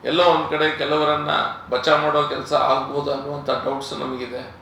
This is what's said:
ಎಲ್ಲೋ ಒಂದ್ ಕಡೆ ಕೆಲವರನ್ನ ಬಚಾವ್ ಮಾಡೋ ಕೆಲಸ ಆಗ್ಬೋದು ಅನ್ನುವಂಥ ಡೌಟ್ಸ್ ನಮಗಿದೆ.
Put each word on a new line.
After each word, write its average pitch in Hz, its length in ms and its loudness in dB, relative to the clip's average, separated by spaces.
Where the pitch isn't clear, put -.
ಎಲ್ಲೋ 160 180 4
ಒಂದ್ 156 260 4
ಕಡೆ 156 280 0
ಕೆಲವರನ್ನ 151 520 0
ಬಚಾವ್ 151 320 4
ಮಾಡೋ 147 220 2
ಕೆಲಸ 139 300 -4
ಆಗ್ಬೋದು 139 600 0
ಅನ್ನುವಂಥ 143 360 -6
ಡೌಟ್ಸ್ 135 440 -4
ನಮಗಿದೆ. 131 500 -8